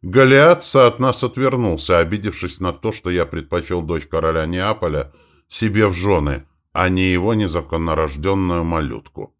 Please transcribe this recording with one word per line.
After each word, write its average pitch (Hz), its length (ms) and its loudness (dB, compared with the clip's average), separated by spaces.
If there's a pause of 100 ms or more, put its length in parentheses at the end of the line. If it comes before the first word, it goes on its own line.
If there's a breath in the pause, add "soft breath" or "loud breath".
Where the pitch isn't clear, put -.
Голиатца 135 840 6
от 120 140 2
нас 127 220 0
отвернулся, 120 760 0
обидевшись 92 640 -4
на 90 120 -4
то, 110 200 -6
что - 180 -8
я 87 160 0
предпочел 87 560 -6
дочь 78 240 -6
короля 80 400 -2
Неаполя 87 680 -4 (360 soft breath)
себе 107 400 0
в 95 40 0
жены, 82 540 -2 (260)
а 92 160 0
не 92 240 0
его 92 220 0
незаконнорожденную 82 1300 -2
малютку. 73 760 -8